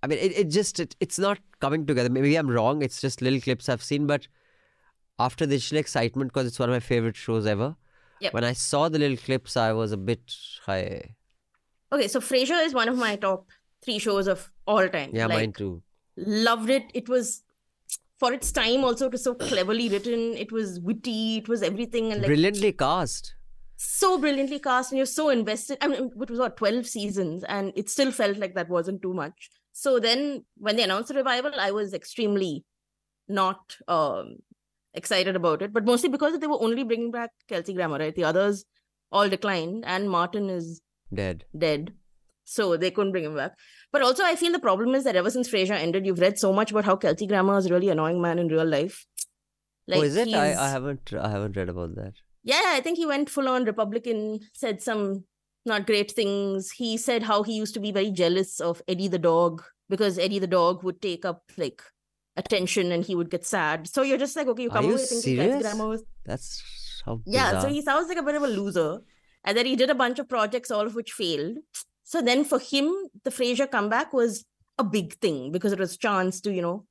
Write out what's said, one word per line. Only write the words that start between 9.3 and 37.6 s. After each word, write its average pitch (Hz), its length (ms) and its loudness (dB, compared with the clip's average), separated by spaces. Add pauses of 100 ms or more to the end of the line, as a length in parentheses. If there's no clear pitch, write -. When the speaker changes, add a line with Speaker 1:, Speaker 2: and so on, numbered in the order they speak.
Speaker 1:
I 113 160 4
was 110 200 0
a 107 40 -2
bit 113 380 -4 (300)
high. 92 500 -4 (760)
Speaker 2:
Okay, 269 160 2
so 262 100 0
Frasier 269 480 2
is 285 80 -4
one 226 140 2
of 254 100 0
my 220 160 0
top 190 340 -2 (320)
three 214 200 -4
shows 196 260 0
of 185 240 -2 (160)
all 202 220 4
time. 151 260 -4
Speaker 1:
Yeah, 113 120 2
Speaker 2:
Like, 110 120 2
Speaker 1:
mine 110 140 0
too. 92 320 -8 (320)
Speaker 2:
loved 220 520 2
it. 269 260 2
It 247 140 -4
was, 247 360 -2 (720)
for 247 140 2
its - 180 -4
time 247 320 2
also, 254 240 2
it 233 60 -2
was 247 100 -4
so 247 140 0
cleverly 220 520 0
written. 226 480 0
It 214 140 -8
was 202 300 -4
witty. 220 560 -2
It 220 120 -6
was 226 140 0
everything. 226 480 -2
And, - 120 -2
like, - 40 2
Speaker 1:
Brilliantly 196 460 4
cast. 147 640 -2 (440)
Speaker 2:
So 370 380 2
brilliantly 277 400 0
cast 254 320 0
and 269 80 -2
you're 262 80 2
so 302 240 0
invested. 226 500 0
I 285 80 2
mean, 262 220 -2 (100)
it 269 100 -6
was, 233 80 -4
what, 240 180 0
twelve 226 300 0
seasons, 190 580 -4
and 196 320 -4
it - 120 -4
still 269 220 2
felt 202 260 0
like 190 200 -6
that 170 120 -4
wasn't 180 340 -2
too 185 120 -4
much. 165 360 -8 (220)
So 254 280 2
then 262 440 0 (120)
when 214 200 -2
they 240 60 2
announced 202 260 0
the 277 60 -6
revival, 262 420 0
I 196 140 0
was 202 240 -4
extremely 196 680 -2 (640)
not, 196 480 -2 (100)
um, 101 520 -2 (560)
excited 185 420 0
about 165 260 2
it, 208 100 -6
but 220 120 0
mostly 240 240 4
because 294 320 0
they 320 80 -4
were 294 120 0
only 233 220 0
bringing 233 300 -2
back 233 180 -6 (160)
Kelsey 185 280 -6